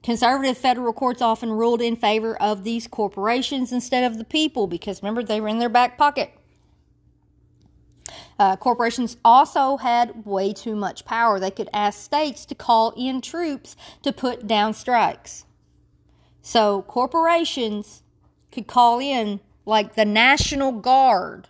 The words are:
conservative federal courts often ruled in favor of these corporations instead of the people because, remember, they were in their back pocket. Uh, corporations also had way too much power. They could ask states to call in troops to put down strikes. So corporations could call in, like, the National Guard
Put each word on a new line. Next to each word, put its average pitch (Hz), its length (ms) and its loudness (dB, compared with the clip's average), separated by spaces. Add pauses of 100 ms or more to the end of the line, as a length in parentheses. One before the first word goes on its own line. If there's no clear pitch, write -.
conservative 254 540 0
federal 247 360 -2
courts 254 300 -2
often 226 280 0
ruled 226 300 0
in 233 160 -2
favor 220 460 -2
of 208 200 -2
these 233 240 -6
corporations 240 840 -4
instead 247 320 0
of 226 140 -2
the 226 60 -10
people 302 420 -2
because, 180 360 -8
remember, 220 200 -4
they 214 180 -4
were 214 80 -6
in 220 100 -2
their 240 120 0
back 247 260 2
pocket. 285 340 0 (2000)
Uh, 190 180 4
corporations 240 680 -2
also 269 540 4
had 240 480 0
way 196 260 -2
too 214 240 -8
much 202 300 -8
power. 226 340 2
They 190 100 -4
could - 220 -10
ask 208 260 -2
states 294 480 -4
to - 80 -10
call 226 440 2
in 254 240 -4
troops 330 540 -8 (260)
to 277 100 -2
put 247 340 -6
down 214 280 0
strikes. - 720 -2 (960)
So 208 400 2
corporations 254 1200 -2 (500)
could 214 140 -10
call 240 320 4
in, 240 420 -2 (240)
like, 214 300 0
the 214 100 4
National 262 680 2
Guard 220 760 2